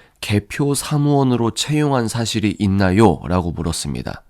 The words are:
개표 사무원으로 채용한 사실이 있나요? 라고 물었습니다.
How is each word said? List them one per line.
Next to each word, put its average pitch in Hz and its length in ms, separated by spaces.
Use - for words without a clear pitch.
개표 143 560
사무원으로 139 760
채용한 139 580
사실이 107 500
있나요? 98 680
라고 85 220
물었습니다. 73 800